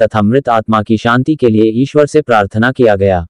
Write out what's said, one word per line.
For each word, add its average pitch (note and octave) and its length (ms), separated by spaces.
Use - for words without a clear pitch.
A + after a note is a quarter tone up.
तथा G#2+ 200
मृत A#2+ 260
आत्मा A2 340
की G#2+ 160
शांति B2+ 380
के B2 120
लिए A2 240
ईश्वर D3 240
से D3+ 160
प्रार्थना A2 500
किया A2 240
गया। F#2+ 340